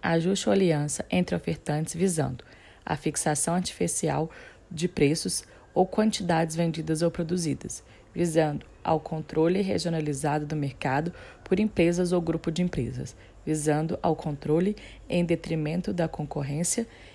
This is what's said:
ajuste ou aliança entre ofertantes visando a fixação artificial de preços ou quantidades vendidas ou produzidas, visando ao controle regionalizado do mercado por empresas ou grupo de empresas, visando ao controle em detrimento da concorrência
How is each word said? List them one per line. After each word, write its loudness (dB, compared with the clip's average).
ajuste 2
ou 4
aliança 2
entre 2
ofertantes -2
visando 0
a -2
fixação 0
artificial -2
de -2
preços 0
ou 6
quantidades 2
vendidas 0
ou 4
produzidas, -4
visando 2
ao 2
controle 0
regionalizado -2
do -4
mercado -2
por 2
empresas 2
ou 4
grupo -2
de -2
empresas, -4
visando 0
ao 2
controle 0
em 2
detrimento -2
da 0
concorrência -4